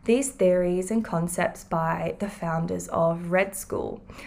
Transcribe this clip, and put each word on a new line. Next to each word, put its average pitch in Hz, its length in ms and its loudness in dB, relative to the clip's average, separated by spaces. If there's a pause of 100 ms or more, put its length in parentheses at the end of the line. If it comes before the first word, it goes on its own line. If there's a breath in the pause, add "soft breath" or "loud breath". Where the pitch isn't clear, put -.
these 269 280 2
theories 180 580 4
and 226 120 0
concepts 175 640 -2
by 165 540 -2
the 202 100 -6
founders 170 600 -4
of 170 420 0
Red 196 260 2
School. - 460 -8 (240 loud breath)